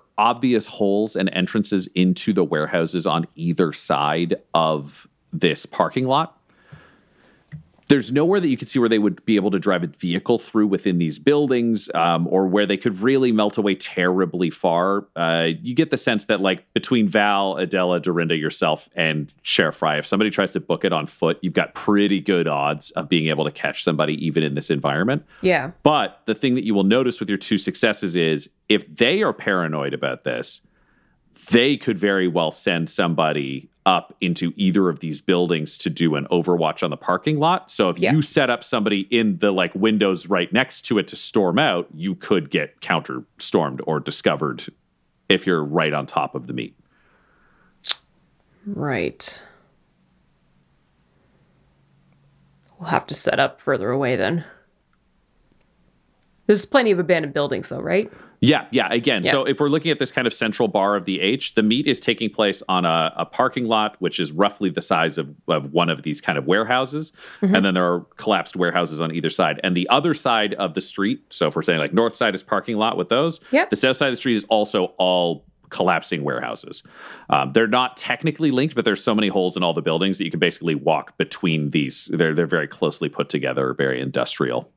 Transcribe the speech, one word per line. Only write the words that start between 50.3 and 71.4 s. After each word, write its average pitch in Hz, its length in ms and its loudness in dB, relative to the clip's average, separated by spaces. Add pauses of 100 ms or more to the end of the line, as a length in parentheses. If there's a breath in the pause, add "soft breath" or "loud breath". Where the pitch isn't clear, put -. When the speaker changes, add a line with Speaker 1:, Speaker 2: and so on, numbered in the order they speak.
Speaker 2:
We'll 165 100 -8
have - 180 -2
to 151 80 -8
set - 240 0
up 135 220 -2
further 117 300 -2
away 135 240 0
then. 123 300 -2 (2000 loud breath)
There's 208 180 4
plenty 240 260 4
of 180 80 2
abandoned 156 340 0
buildings 143 360 -2
though, - 100 -8
right? 190 320 -2 (300 loud breath)
Speaker 1:
Yeah, 143 300 4
yeah. 117 200 2
Again, 117 320 2
Speaker 2:
Yeah. - 80 2
Speaker 1:
so 135 140 2
if 139 160 0
we're 143 80 2
looking 160 200 0
at 147 100 0
this 135 120 -2
kind 127 160 0
of 110 60 0
central 113 340 0
bar 101 300 2
of 87 80 -6
the 92 160 -2
H, 110 320 0
the 110 100 4
meet 120 240 2
is 135 140 0
taking 113 280 0
place 101 380 0
on 92 160 2
a, 82 320 2
a 85 100 -4
parking 127 440 -2
lot, 107 300 0
which 87 200 -2
is 78 140 -4
roughly 98 360 0
the 92 120 -4
size 80 360 0
of, 73 160 -6 (140)
of 71 240 -2
one 85 180 2
of 78 140 -4
these 76 160 -6
kind 80 180 -2
of 67 80 -4
warehouses. 127 680 0 (280 loud breath)
Speaker 2:
Mm-hmm. 190 140 2
Speaker 1:
And 95 100 4
then 95 100 2
there 90 140 2
are 87 120 0 (160)
collapsed 95 400 -2
warehouses 87 420 0
on 82 160 -4
either 80 140 -2
side. 78 340 0
And 92 140 0
the 90 100 0
other 151 260 2
side 110 420 0
of 90 180 -4
the 92 80 -4
street, 104 480 -2
so - 180 -2